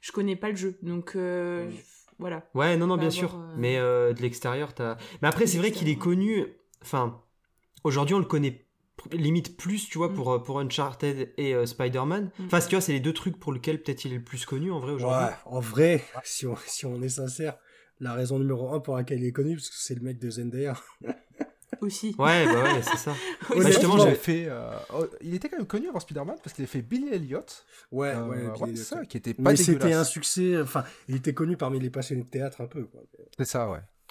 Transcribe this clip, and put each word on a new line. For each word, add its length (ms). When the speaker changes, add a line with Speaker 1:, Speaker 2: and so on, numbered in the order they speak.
Speaker 1:
je 100
connais 260
pas 140
le 60
jeu, 260
donc, 320
euh, 560
Speaker 2:
Mm. 40
Speaker 1:
voilà. 260
Speaker 3:
Ouais, 220
non, 120
non, 80
Speaker 1:
Faut 40
Speaker 3:
bien 100
Speaker 1:
avoir, 200
Speaker 3:
sûr. 80
Speaker 1:
euh, 180
Speaker 3:
Mais, 220
euh, 340
de 80
l'extérieur, 540
t'as. 220
Mais 60
après, 180
c'est 120
vrai 120
qu'il 180
est 40
Speaker 1:
l'extérieur. 540
Speaker 3:
connu. 0
Enfin, 400
aujourd'hui, 320
on 40
le 40
connaît 420
p-, 80
limite 380
plus, 320
tu 100
vois, 100
Speaker 1:
Mm. 60
Speaker 3:
pour, 180
euh, 100
pour 180
Uncharted 760
et, 180
euh, 120
Spider-Man. 720
Speaker 1:
Mm. 80
Speaker 3:
Enfin, 140
tu 160
vois, 40
c'est 120
les 80
deux 120
trucs 260
pour 140
lesquels 300
peut-être 220
il 80
est 60
le 60
plus 220
connu 240
en 80
vrai 140
aujourd'hui. 340
Speaker 2:
Ouais, 60
en 160
vrai, 440
si 220
on, 100
si 200
on 160
est 80
sincère, 480
la 140
raison 240
numéro 340
un 80
pour 160
laquelle 240
il 60
est 60
connu, 240
parce 140
que 60
c'est 200
le 60
mec 180
de 100
Zendaya. 440
<laughs> 800
Speaker 1:
Aussi. 360
Speaker 3:
Ouais, 280
bah 160
ouais, 100
c'est 140
ça. 140
Speaker 1:
<laughs> 200
Aussi. 100
Speaker 3:
Bah, 100
justement, 240
Speaker 2:
Honnêtement. 40
Speaker 4:
Il 40
Speaker 3:
j'ai 60
Speaker 4:
a 60
fait, 340
euh, 220
oh, 120
il 140
était 160
quand 80
même 80
connu 220
avant 120
Spider-Man 420
parce 120
qu'il 100
a 20
fait 140
Billy 280
Elliot, 320
Speaker 2:
Ouais, 220
Speaker 4:
euh, 140
Speaker 2:
ouais, 100
Billy 80
Speaker 4:
ouais, 240
Speaker 2:
Elliot, 60
Speaker 4:
c'est 80
ça, 160
Speaker 2:
ouais. 60
Speaker 4:
qui 120
était 160
pas 160
Speaker 2:
Mais 60
c'était 180
Speaker 4:
dégueulasse. 240
Speaker 2:
un 60
succès, 560
enfin, 240
il 80
était 180
connu 240
parmi 200
les 120
passionnés 320
de 80
théâtre 320
un 40
peu, 180
quoi. 180
Speaker 4:
C'est 80
ça, 260
ouais. 100